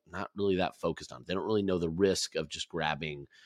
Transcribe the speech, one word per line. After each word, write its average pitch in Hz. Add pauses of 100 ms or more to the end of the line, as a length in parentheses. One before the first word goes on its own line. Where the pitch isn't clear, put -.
(100)
not 90
really 101
that 90
focused 80
on 64
it. -
They 90
don't 92
really 107
know 92
the 85
risk 90
of 80
just -
grabbing 76 (200)